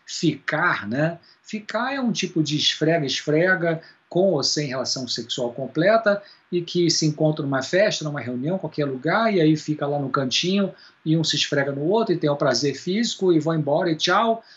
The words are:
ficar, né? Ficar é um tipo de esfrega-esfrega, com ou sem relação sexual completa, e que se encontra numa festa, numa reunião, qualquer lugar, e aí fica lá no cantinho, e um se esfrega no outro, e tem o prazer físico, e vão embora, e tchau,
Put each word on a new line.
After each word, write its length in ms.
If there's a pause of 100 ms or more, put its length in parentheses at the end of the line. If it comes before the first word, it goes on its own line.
ficar, 840
né? 300 (240)
Ficar 540
é 40
um 120
tipo 320
de 120
esfrega-esfrega, 1300 (260)
com 260
ou 100
sem 240
relação 400
sexual 460
completa, 680 (300)
e 100
que 300
se 160
encontra 360
numa 200
festa, 420
numa 140
reunião, 400
qualquer 260
lugar, 480
e 80
aí 160
fica 300
lá 100
no 100
cantinho, 640 (320)
e 140
um 60
se 120
esfrega 360
no 100
outro, 320
e 40
tem 120
o 60
prazer 400
físico, 580
e 60
vão 160
embora, 340
e 60
tchau, 480 (140)